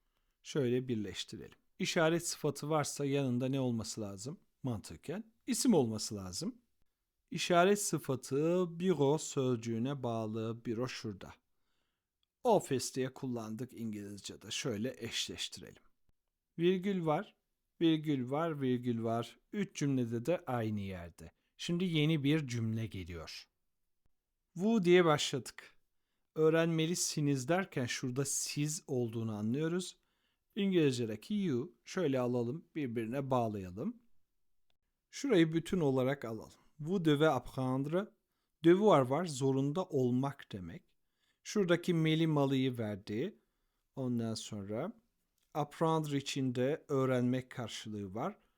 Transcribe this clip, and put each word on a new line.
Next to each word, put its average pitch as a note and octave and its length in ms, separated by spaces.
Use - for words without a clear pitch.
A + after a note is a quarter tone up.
Şöyle B2+ 440
birleştirelim. G#2+ 680
İşaret E3+ 480
sıfatı C#3+ 420
varsa D3 360
yanında C3+ 420
ne C3+ 120
olması A#2 420
lazım? G#2 380
Mantıken C3+ 600
isim B3 260
olması A2+ 420
lazım. G2 460
İşaret F3+ 500
sıfatı D#3+ 840
büro D#3 380
sözcüğüne B2 880
bağlı. A2+ 640
Büro A#2+ 220
şurada. - 460
Office D#3 500
diye B2+ 200
kullandık A#2 600
İngilizce'de. G2+ 800
Şöyle A#2 480
eşleştirelim. - 840
Virgül F#3 460
var, D#3+ 300
virgül D3+ 500
var, D3+ 300
virgül B2 420
var. A#2 360
Üç G3+ 220
cümlede B2 500
de F3 220
aynı A2+ 320
yerde. F2 520
Şimdi F3 280
yeni D#3+ 380
bir D3 240
cümle A2+ 380
geliyor. E2+ 640
Vous G#3 280
diye F3 220
başladık. - 720
Öğrenmelisiniz D#3+ 1120
derken E3+ 380
şurada B2+ 400
siz - 640
olduğunu A2+ 480
anlıyoruz. D3+ 640
İngilizce'deki C#3+ 800
you, F3 400
şöyle C#3+ 340
alalım, B2 460
birbirine B2+ 560
bağlayalım. A2 680
Şurayı E3 420
bütün E3 260
olarak C3+ 460
alalım. A2 340
Vous E3 260
devez D3+ 240
apprendre. C#3 800
Devoir F3+ 380
var, C3+ 240
zorunda C#3 580
olmak C3 680
demek. F#2 320
Şuradaki F3 500
meli D#3+ 340
malıyı C3+ 500
verdi. G#2+ 640
Ondan A#2+ 380
sonra A2 600
apprendre D3+ 640
içinde C3 720
öğrenmek B2+ 640
karşılığı G#2 640
var. D#3 200